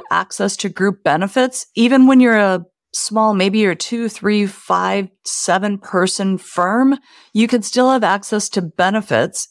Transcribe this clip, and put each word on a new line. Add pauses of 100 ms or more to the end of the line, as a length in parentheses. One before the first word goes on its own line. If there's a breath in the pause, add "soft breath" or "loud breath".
(120)
access
to
group
benefits.
Even
when
you're
a (280)
small,
maybe
you're
a
two,
three,
five, (160)
seven
person
firm, (360 soft breath)
you
can
still
have
access
to
benefits,